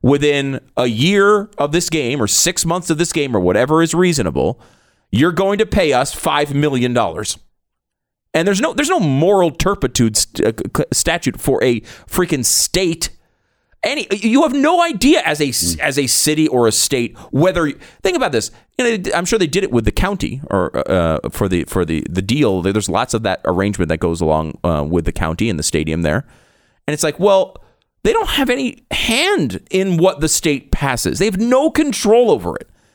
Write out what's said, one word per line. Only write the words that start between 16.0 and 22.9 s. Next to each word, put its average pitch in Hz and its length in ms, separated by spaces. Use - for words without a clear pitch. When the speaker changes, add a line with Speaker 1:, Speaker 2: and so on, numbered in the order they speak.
Speaker 1:
city 156 400
or 120 220
a 107 40
state - 460
whether, 160 400
think 359 120
about 247 140
this. 113 220
You 233 200
know, 180 180
I'm 170 80
sure 202 140
they 180 100
did 180 160
it - 80
with 117 120
the 107 60
county 185 580
or, 92 220
uh, 82 300
for - 180
the, 90 160
for 92 200
the, 80 240
the 87 140
deal. 101 400
There's 98 260
lots 101 260